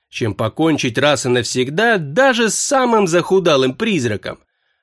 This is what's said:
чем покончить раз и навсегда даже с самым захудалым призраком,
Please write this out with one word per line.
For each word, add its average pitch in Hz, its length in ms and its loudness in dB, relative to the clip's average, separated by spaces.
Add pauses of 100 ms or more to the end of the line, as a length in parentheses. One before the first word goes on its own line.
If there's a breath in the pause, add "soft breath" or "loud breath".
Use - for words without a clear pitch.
чем 110 240 -6
покончить 131 640 -2
раз 135 300 0
и - 20 0
навсегда 143 720 0
даже 226 500 0
с - 60 -4
самым 240 520 2
захудалым 160 680 2
призраком, 127 640 -2 (440)